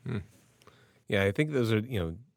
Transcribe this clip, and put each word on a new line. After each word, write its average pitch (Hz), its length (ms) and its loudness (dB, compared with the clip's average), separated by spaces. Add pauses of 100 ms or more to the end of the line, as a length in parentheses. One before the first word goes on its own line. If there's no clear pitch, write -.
Hmm. 120 120 -6 (920)
Yeah, 98 160 2
I 101 80 2
think 151 200 0
those 120 200 2
are, 110 60 4
you 117 200 -4
know 82 160 -2 (220)